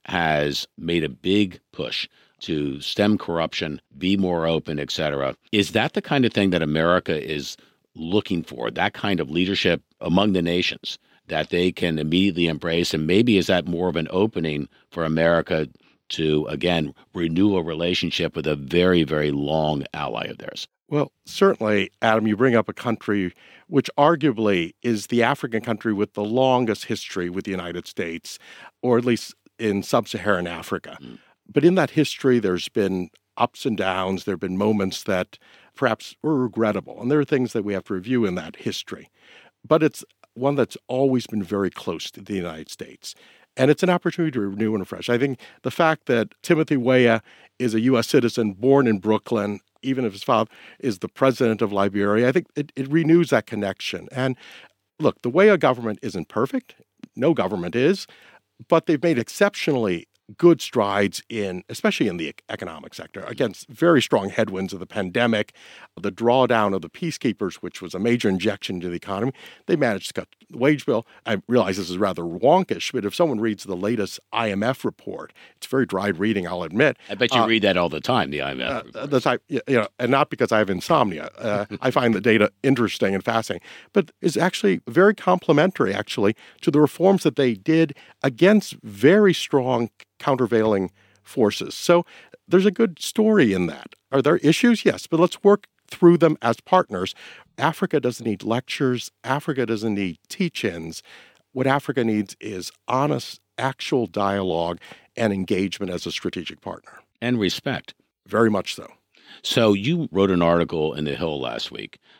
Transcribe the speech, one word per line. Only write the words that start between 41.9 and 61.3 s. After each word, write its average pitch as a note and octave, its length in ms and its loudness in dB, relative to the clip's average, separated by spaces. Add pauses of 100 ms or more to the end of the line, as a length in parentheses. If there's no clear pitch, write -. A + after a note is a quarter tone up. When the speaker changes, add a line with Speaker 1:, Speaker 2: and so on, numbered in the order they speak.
Speaker 2:
to G2+ 100 -18
the G2+ 120 -10
United E2+ 360 -8
States. - 440 -16 (440)
And C3 120 4
it's D3+ 140 2
an F3+ 60 4
opportunity E3+ 420 -2
to B2 100 -4
renew G#2 320 -2
and G2+ 60 -2
refresh. F#2 300 -8
I A#2+ 80 2
think C3+ 220 -2 (240)
the C3+ 80 -4
fact D#3+ 340 0
that A2+ 240 0 (140)
Timothy D#3 340 2
Weah A#2+ 440 4 (360)
is A#2 160 -2
a A2+ 80 2
U B2+ 160 4
S A#2 100 0
citizen A#2 460 2
born C3 340 2
in G#2 120 2
Brooklyn, G#2 600 -2 (220)
even B2+ 240 -2
if G2+ 80 -6
his G2+ 100 -18
father A2+ 260 2 (300)
is A2 200 -4
the G2+ 100 -8
president A#2+ 520 0
of G2+ 120 0
Liberia, G2+ 560 2
I - 20 4
think F3 240 0
it, D3 220 -6
it C3+ 120 -6
renews E3 420 4
that A#2 160 2
connection. G2+ 640 -6
And C3 240 -2 (640)
look, D3 240 0
the B2 60 -4
Weah F#3+ 280 4
government B2 440 0
isn't G2 280 -6
perfect. - 460 -4 (420)
No C#3+ 160 2
government F#2 420 -4
is. D#3 320 0 (640)
But E3 160 4
they've D3 180 0
made E3 140 2
exceptionally A#2 880 0 (320)
good E3+ 240 6
strides G2+ 640 0
in, G2 420 -6